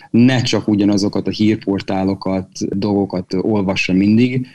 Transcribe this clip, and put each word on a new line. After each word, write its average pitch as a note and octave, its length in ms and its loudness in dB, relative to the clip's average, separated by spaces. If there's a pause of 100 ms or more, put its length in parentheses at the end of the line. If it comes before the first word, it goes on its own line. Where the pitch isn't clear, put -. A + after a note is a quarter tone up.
(100)
ne B2 320 4
csak A2+ 260 -2
ugyanazokat G2+ 600 0
a F#2+ 40 -4
hírportálokat, G2 1160 -2 (300)
dolgokat, G2 560 -2
ö, F#2 40 -2
olvassa F#2 560 -2
mindig, A#2 600 2